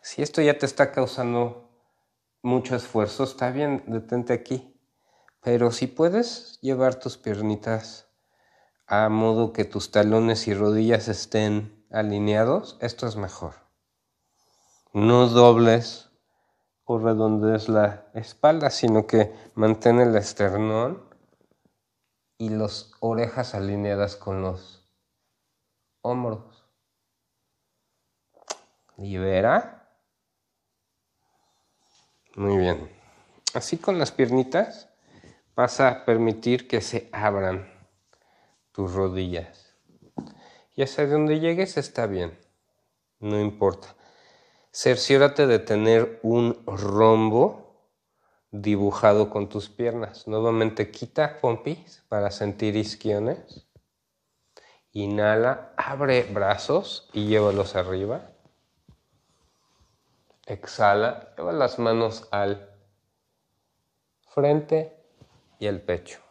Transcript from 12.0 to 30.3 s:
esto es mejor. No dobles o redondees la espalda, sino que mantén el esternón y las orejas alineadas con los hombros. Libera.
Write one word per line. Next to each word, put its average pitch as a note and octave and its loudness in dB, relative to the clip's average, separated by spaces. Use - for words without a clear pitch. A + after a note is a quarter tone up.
esto - -8
es A2 -6
mejor. F#2 -10
No A#2+ 4
dobles A#2 6
o A#2 -2
redondees A2 2
la G#2 0
espalda, D3 0
sino A2 2
que G#2+ 2
mantén A2 4
el A#2 4
esternón G#2+ -2
y A2+ -6
las A2 -6
orejas A#2 -4
alineadas G2+ -4
con F#2+ -8
los F#2 -10
hombros. B2 -8
Libera. G2 -2